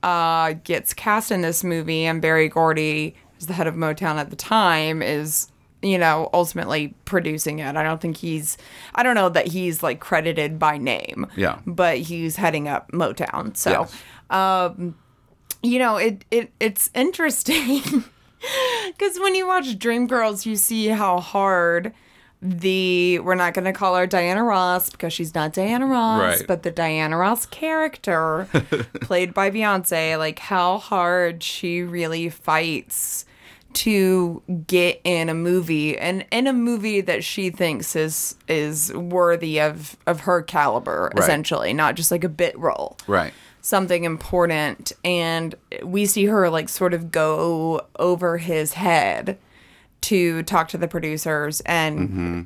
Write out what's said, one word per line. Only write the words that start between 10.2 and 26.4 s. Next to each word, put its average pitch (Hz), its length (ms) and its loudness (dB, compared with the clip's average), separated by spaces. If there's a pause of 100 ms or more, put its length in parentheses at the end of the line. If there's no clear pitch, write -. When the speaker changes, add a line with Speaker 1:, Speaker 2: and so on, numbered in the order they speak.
Speaker 1:
by 151 180 2
name. 123 480 -4 (100)
Speaker 2:
Yeah. 92 300 0
Speaker 1:
But 170 320 0
he's 165 380 -6
heading 156 320 0
up - 240 -4
Motown. 170 640 -4
So, - 140 0
Speaker 2:
Yes. - 240 0 (360)
Speaker 1:
um, 185 640 0 (640)
you 240 200 2
know, 233 160 2
it, 202 340 0
it, 233 300 0
it's 208 340 0
interesting 285 880 0
<laughs> 480 1160 -4
'cause 370 220 -2
when 381 140 2
you 370 120 0
watch 277 320 -2
Dreamgirls, 233 680 0
you 220 100 -2
see 220 300 0
how 208 340 2
hard 175 720 2 (500)
the, 180 760 2
we're 185 160 0
not 175 180 2
gonna 190 200 0
call 190 240 0
her 180 100 4
Diana 180 360 2
Ross 185 460 2
because 165 240 -6
she's 165 220 -6
not 156 180 -2
Diana 226 340 0
Ross, 220 540 2